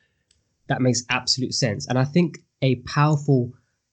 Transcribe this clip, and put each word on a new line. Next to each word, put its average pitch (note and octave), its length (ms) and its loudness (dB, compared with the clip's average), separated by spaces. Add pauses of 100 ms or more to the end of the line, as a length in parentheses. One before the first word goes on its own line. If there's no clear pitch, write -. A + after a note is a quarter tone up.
(680)
That A#2+ 120 -2
makes B2+ 280 2
absolute B2+ 440 -2
sense. B2 340 -2
And B2+ 120 0
I C3 60 2
think E3 320 0 (240)
a C3 140 2 (120)
powerful D3 640 2 (400)